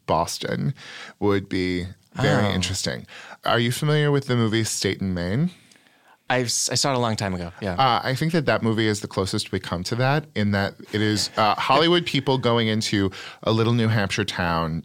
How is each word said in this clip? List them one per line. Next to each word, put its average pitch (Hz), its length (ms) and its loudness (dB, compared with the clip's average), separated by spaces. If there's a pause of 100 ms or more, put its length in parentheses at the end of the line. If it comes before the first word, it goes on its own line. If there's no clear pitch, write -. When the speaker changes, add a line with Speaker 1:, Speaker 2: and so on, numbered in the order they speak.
Speaker 1:
Boston 87 640 -2 (460)
would 101 300 0
be 90 360 -2 (300)
very 117 320 2
Speaker 2:
Oh. 98 40 0
Speaker 1:
interesting. 92 540 -4 (400)
Are 110 140 4
you 120 120 2
familiar 151 400 2
with 139 140 2
the 123 100 0
movie 113 280 2
State - 380 -2
and 95 120 -2
Main? 98 380 -2 (800)
Speaker 2:
I've 127 160 0
s-, - 260 -2
I 131 40 -2
saw 139 180 0
it - 20 0
a 123 40 0
long 113 180 0
time 98 180 -2
ago, 87 160 -6 (100)
yeah. 98 120 -2
Speaker 1:
Uh, 117 280 4
I 127 140 -2
think 156 160 -2
that 160 140 0
that 110 180 2
movie 113 240 2
is 104 140 0
the - 80 -6
closest 98 420 -2
we 98 80 -2
come 90 240 -4
to 113 120 -4
that, 135 300 0 (100)
in 104 160 0
that 98 220 0 (200)
it 107 80 0
is, 107 340 0
uh, 107 200 4
Hollywood 170 500 2
people 135 320 0
going 117 320 2
into 107 420 0 (320)
a - 80 2
little 113 220 4
New 113 160 4
Hampshire 107 340 0
town 82 600 -2